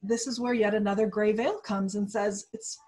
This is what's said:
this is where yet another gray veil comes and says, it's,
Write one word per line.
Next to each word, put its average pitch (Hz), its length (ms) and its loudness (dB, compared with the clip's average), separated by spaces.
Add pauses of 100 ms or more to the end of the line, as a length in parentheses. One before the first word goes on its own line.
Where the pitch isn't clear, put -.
this 233 240 -2
is 240 140 -4
where 247 140 0
yet 214 200 4
another 208 320 2
gray 208 260 2
veil 262 280 0
comes 196 360 -2
and 202 140 -2
says, 202 440 -2
it's, - 340 -12